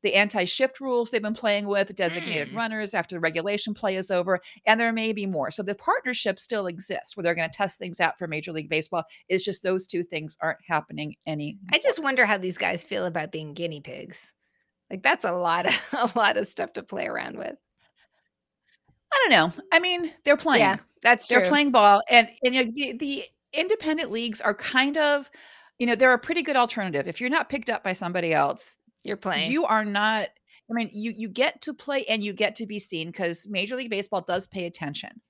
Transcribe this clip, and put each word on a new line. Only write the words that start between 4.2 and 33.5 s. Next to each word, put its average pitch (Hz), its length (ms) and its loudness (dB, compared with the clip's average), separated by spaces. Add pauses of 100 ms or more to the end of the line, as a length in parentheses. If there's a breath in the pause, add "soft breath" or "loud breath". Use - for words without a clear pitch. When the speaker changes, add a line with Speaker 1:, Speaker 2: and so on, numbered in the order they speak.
Speaker 1:
and 220 140 6
there 233 120 2
may 220 220 -2
be 202 120 -4
more. 156 260 -2
So 202 120 -6
the 196 120 -4
partnership 247 640 -2
still 202 280 -2
exists 175 480 -8
where 196 80 -8
they're 170 120 2
gonna 165 140 -2
test 190 280 -4
things 180 220 -8
out 165 180 2
for 175 100 -8
Major 156 240 -6
League 156 180 -6
Baseball. 160 340 -2 (260 loud breath)
It's 185 140 2
just - 200 -4
those 185 220 0
two 175 180 -4
things 156 380 -8
aren't - 240 -4
happening 151 500 -4 (120)
anymore. 151 440 -8
Speaker 2:
I 302 80 4
just 480 220 2
wonder 262 240 2
how 208 120 2
these 185 200 -4
guys 180 260 -2
feel 196 220 -4
about 165 260 -4
being 156 220 -10
guinea 160 280 -8
pigs. - 520 -14 (560)
Like, 190 140 -10
that's 294 220 2
a 180 80 0
lot 175 340 0
of, - 60 2
<laughs> 240 420 -2
a - 20 2
lot 208 200 4
of 202 100 -2
stuff - 260 -6
to - 100 -8
play - 240 -8
around - 300 -8
with. - 180 -10 (1600)
Speaker 1:
I 539 140 6
don't 311 40 6 (260)
know. - 140 -16
I 330 80 6
mean, 349 320 0 (120)
they're 285 140 6
playing. 262 240 4
Speaker 2:
Yeah, 196 160 4 (240)
that's 240 260 4
Speaker 1:
They're 240 140 6
Speaker 2:
true. 180 80 2
Speaker 1:
playing 294 220 4
ball, 208 380 8
and, 233 200 8 (140)
and, 254 120 2
you 254 100 4
know, 226 80 -6
the, 254 240 -6
the 277 260 -4 (300)
independent 320 580 0
leagues 226 300 -2
are 208 120 2
kind 269 440 2
of, 285 320 2 (500 loud breath)
you 240 60 2
know, 240 100 4
they're 254 180 6
a 240 60 4
pretty 330 240 -2
good 294 120 -2
alternative. 190 520 0
If 165 120 -8
you're 247 100 -4
not 311 200 0
picked 247 200 -4
up - 140 -4
by 185 100 -2
somebody 175 400 -2
else, 143 440 0 (260)
Speaker 2:
You're 202 140 -6
playing. 170 340 -2
Speaker 1:
you 311 140 2
are 214 180 2
not, 208 460 0 (400 soft breath)
I 226 40 -6
mean, 233 200 -4
you, 214 220 -6
you 220 120 -8
get 240 360 -2
to 302 100 -8
play 277 320 -4
and 214 180 -2
you 208 80 -4
get 208 240 -2
to 226 100 -8
be 208 140 -10
seen 170 320 -6
'cause 170 380 -4
Major 208 260 -4